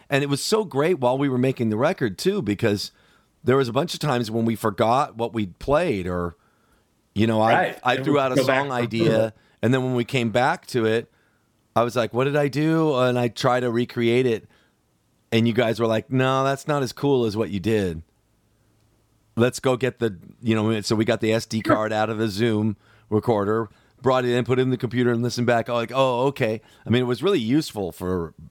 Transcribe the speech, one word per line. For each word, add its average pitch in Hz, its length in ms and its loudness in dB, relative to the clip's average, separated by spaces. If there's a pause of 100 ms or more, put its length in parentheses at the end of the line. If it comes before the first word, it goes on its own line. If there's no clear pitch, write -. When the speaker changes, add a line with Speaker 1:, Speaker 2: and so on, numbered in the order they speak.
Speaker 1:
and 135 140 0
it 143 60 -4
was 139 140 -2
so 214 220 0
great 147 360 0
while 127 180 2
we 143 100 0
were 127 100 0
making 123 320 0
the 107 60 0
record 127 420 0
too, 196 220 0
because 104 520 -2 (500)
there 127 140 2
was 135 120 2
a 113 40 -8
bunch 151 220 -2
of - 60 -10
times 123 300 -2
when 113 140 -2
we 113 100 0
forgot 113 600 0
what 117 180 -4
we'd 104 240 -4
played, 139 480 0
or, 87 300 -4 (760)
you 107 120 2
know, 110 140 2
I, 110 120 4
Speaker 2:
Right. 170 300 0
Speaker 1:
I 123 140 2
Speaker 2:
And 135 80 -6
Speaker 1:
threw 147 100 2
Speaker 2:
we 143 60 4
Speaker 1:
out 131 120 0
a 123 40 0
Speaker 2:
go 131 100 2
back 131 140 2
Speaker 1:
song 143 60 -2
Speaker 2:
and 139 60 -6
Speaker 1:
idea, 113 460 0
Speaker 2:
forth. 110 140 0 (300)
Speaker 1:
and 117 120 4
then 131 80 2
when 127 140 -2
we 120 80 0
came 117 260 -2
back 131 380 0
to 117 180 0
it, 113 240 0 (640)
I 113 80 4
was 120 140 -2
like, 113 180 -2
"What 127 100 0
did 143 120 -2
I 147 100 2
do?" 156 480 0
And 123 240 2
I 123 100 2
try 123 300 0
to 123 140 0
recreate 120 540 2
it, 113 220 -2 (840)
and 113 160 4
you 117 40 0
guys 113 280 0
were 117 80 2
like, 110 240 -2
"No, 131 320 2
that's 139 240 -4
not 147 160 0
as 117 80 -6
cool 135 320 0
as 104 120 -2
what 107 140 -2
you 98 80 -4
did. 92 440 -2 (1300)
Let's 120 220 2
go 127 180 0
get 123 220 -4
the," 110 180 -2 (260)
you 110 120 2
know, 110 280 0
so 113 120 0
we 110 100 2
got 113 160 0
the 110 120 0
S 113 140 0
D 110 180 -4
Speaker 2:
Sure. - 100 2
Speaker 1:
card 107 180 -2
out 107 180 0
of 110 80 -4
the 113 100 0
Zoom 107 480 0 (320)
recorder, 107 600 0 (340)
brought 127 220 2
it 123 100 0
in, 123 100 2
put 127 140 0
it 127 40 2
in 131 80 0
the 127 60 0
computer, 120 360 0
and 117 100 0
listened 120 240 -2
back. 117 220 0
I 123 40 -6
was 117 100 -2
like, 117 120 -8
"Oh, 131 320 0
okay." 113 340 -2 (240)
I - 60 -6
mean, 123 120 4
it 123 40 0
was 120 160 -2
really 190 160 2
useful 110 540 -2
for 90 420 -4 (160)